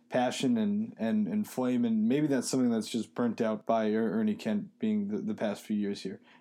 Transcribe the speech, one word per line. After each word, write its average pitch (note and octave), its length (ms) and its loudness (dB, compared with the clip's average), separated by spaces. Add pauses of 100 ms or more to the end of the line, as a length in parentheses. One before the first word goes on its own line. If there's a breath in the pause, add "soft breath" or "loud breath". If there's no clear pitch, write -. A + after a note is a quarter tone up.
passion B2 480 0
and, G#2+ 420 0
and, A2 280 0
and G#2+ 220 -2
flame, B2 360 0
and A2 240 2
maybe D3 200 2
that's C3 200 0
something B2+ 220 2
that's A2 180 0
just - 260 -4
burnt A#2+ 260 -2
out A2 260 -2
by A2 240 2
Er-, A2 220 2
Ernie G#2+ 240 2
Kent G#2 420 -4
being G#2+ 300 0
the, G#2+ 100 -2
the G#2+ 160 -4
past G2+ 280 -4
few G#2+ 140 -4
years G2+ 260 -2
here. G2 180 -8 (200 loud breath)